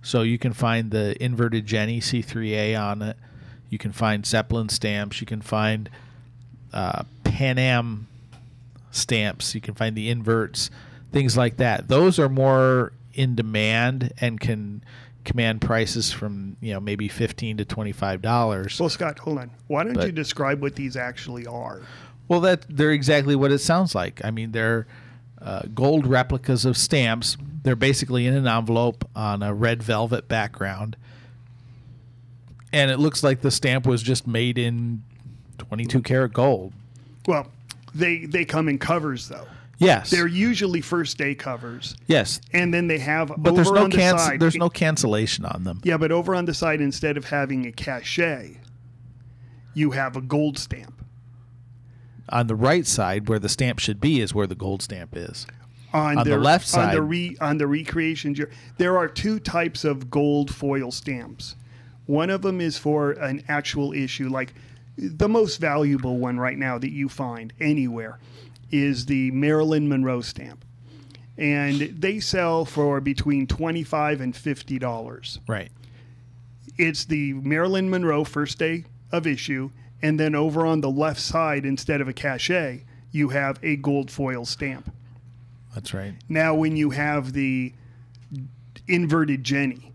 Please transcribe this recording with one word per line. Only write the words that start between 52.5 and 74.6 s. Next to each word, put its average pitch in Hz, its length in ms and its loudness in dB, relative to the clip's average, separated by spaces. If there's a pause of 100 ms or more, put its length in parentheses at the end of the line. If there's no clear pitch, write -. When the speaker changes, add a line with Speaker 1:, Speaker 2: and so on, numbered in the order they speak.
Speaker 1:
right 135 320 4
side, 104 400 0
where 110 120 2
the 98 100 -2
stamp 123 300 -2
should 104 200 -4
be, 143 220 4
is 98 120 -2
where 101 140 0
the 92 80 -6
gold 98 280 -4
stamp 90 340 -12
is. - 280 -12 (480)
Speaker 2:
On 151 260 2
Speaker 1:
On 120 40 4
the 147 80 4
Speaker 2:
the, 139 60 4
Speaker 1:
left 151 380 4
Speaker 2:
on 107 140 4
the 98 40 2
Speaker 1:
side. - 60 4
Speaker 2:
re-, 175 420 -2
on 147 160 2
the 147 100 0
recreations, 156 720 -2
you're, 147 140 -4 (260)
there 180 200 4
are 175 120 2
two 214 300 -2
types 170 440 -2
of 135 260 -2
gold 143 440 2
foil 139 380 -4
stamps. - 640 -10 (500)
One 156 240 0
of 190 140 -2
them 185 180 -2
is 165 160 -2
for 147 360 0
an 131 340 -6
actual 147 460 -2
issue, 131 360 -4
like 131 240 -4 (440)
the 170 300 -2
most 214 300 2
valuable 143 600 0
one 123 220 -2
right 127 180 -2
now 131 200 -2
that 135 140 -6
you 139 180 -4
find 117 500 -8
anywhere 123 600 -2 (520)
is 139 340 0
the 131 260 0
Marilyn 151 580 2
Monroe 131 320 0
stamp. - 420 -14 (720)
And 143 440 2 (180)
they 196 220 -2
sell 165 440 0
for 143 360 0
between 139 460 0
twenty-five 151 760 -2
and 123 140 -4
fifty 135 440 -6